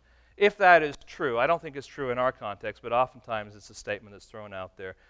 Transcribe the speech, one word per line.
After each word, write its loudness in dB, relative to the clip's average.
if 2
that 8
is -4
true, -4
I 2
don't 0
think -14
it's -12
true -8
in -4
our 0
context, -10
but -6
oftentimes -4
it's -20
a -20
statement -10
that's -20
thrown -16
out -12
there. -12